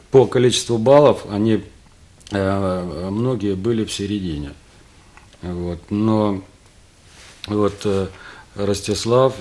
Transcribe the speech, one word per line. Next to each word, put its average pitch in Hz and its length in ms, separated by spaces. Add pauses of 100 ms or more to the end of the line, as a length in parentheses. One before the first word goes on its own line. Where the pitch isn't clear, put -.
(100)
по 127 160
количеству 117 520
баллов, 131 520
они, 104 320 (720)
э, 92 800
многие 104 440
были 110 300
в - 80
середине. 92 580 (920)
Вот. 87 360 (120)
Но 104 520 (1040)
вот, 104 280 (100)
э, 98 220 (500)
Ростислав 107 840